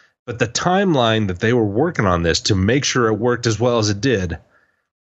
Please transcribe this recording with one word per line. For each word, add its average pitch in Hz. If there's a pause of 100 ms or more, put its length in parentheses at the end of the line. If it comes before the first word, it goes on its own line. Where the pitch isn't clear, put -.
(260)
but 117
the 120
timeline 135
that 90
they 113
were 117
working 113
on 87
this 80
to 107
make 110
sure 123
it 110
worked 120
as 107
well 120
as 104
it 101
did, 95 (680)